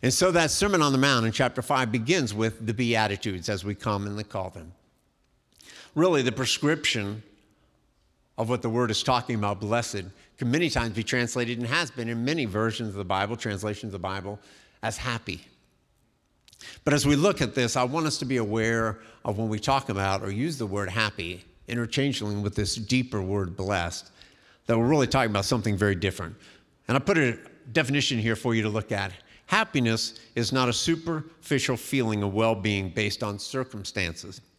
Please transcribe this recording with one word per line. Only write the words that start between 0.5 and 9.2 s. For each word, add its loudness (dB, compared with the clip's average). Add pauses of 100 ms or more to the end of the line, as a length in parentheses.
Sermon 4
on 6
the 4
Mount 6
in 2
chapter 0
five 2
begins 2
with 0
the -2
Beatitudes, 0
as -4
we -4
commonly -4
call -8
them. -18 (1200)
Really, 6
the 2
prescription 0 (1120)
of -2
what 0
the 0
word 2
is 0
talking 0